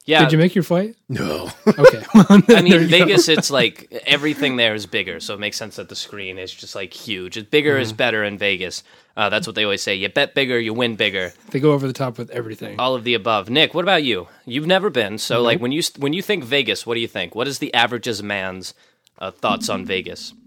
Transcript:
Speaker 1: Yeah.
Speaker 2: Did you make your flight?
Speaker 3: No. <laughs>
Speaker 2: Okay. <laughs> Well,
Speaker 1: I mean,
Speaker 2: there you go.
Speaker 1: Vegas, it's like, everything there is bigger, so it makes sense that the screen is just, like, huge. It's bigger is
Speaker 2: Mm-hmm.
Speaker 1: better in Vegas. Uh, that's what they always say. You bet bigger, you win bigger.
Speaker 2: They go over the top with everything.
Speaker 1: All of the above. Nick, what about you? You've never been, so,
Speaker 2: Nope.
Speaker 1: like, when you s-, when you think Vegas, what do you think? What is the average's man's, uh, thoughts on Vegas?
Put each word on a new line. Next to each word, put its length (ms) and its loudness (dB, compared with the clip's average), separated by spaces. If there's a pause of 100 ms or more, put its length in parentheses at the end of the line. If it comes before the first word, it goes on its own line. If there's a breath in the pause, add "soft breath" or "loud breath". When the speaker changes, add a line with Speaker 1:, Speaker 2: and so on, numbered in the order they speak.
Speaker 1:
Yeah. 180 4
Speaker 2:
Did 80 4
you 60 4
make 160 4
your 100 2
flight? 320 -2 (120)
Speaker 3:
No. 480 -6
<laughs> 100 -4
Speaker 2:
Okay. 420 6
<laughs> 60 0
Well, 160 10
Speaker 1:
I 320 8
mean, 100 6
Speaker 2:
there 100 8
you 60 2
go. 100 6
Speaker 1:
Vegas, 300 4
it's 220 2
like, 380 0 (180)
everything 500 0
there 180 2
is 120 -8
bigger, 340 -6
so 140 -10
it 60 -12
makes 160 -6
sense 200 -12
that 120 -14
the 80 -16
screen 420 -12
is 140 -12
just, 220 -18
like, 180 -10
huge. 440 -8
It's 120 -12
bigger 300 2
is 120 -2
Speaker 2:
Mm-hmm. 60 -12
Speaker 1:
better 280 0
in 140 -6
Vegas. 440 -4 (340 soft breath)
Uh, 120 0
that's 180 -2
what 80 -10
they 100 -2
always 180 -2
say. 120 -4
You 140 -4
bet 260 -2
bigger, 240 0
you 160 -4
win 220 -2
bigger. 360 -2 (180)
Speaker 2:
They 100 -4
go 120 4
over 140 -2
the 60 -4
top 260 -8
with 120 -12
everything. 500 -10
Speaker 1:
All 140 0
of 100 -8
the 100 0
above. 360 -2
Nick, 240 0
what 100 -2
about 180 2
you? 240 -4 (200 soft breath)
You've 200 -6
never 240 0
been, 280 -2
so, 180 -4
Speaker 2:
Nope. 80 2
Speaker 1:
like, 160 2
when 120 -4
you 80 -4
s-, 180 -6
when 140 -4
you 100 -6
think 220 -4
Vegas, 420 -2
what 80 -4
do 60 -4
you 80 -6
think? 260 -8
What 120 -4
is 120 -8
the 160 -8
average's 480 -2
man's, 520 -8 (440)
uh, 120 -10
thoughts 380 -4
on 160 -6
Vegas? 480 -8 (140)